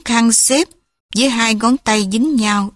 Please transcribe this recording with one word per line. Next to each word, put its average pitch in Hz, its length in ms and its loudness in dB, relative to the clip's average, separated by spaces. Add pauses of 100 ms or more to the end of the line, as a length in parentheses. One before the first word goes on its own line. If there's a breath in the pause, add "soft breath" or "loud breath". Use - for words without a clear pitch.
khăn 233 260 0
xếp 269 360 0 (480)
với 262 140 2
hai 226 260 -2
ngón 233 220 0
tay 214 340 -2
dính 269 240 0
nhau 208 400 -2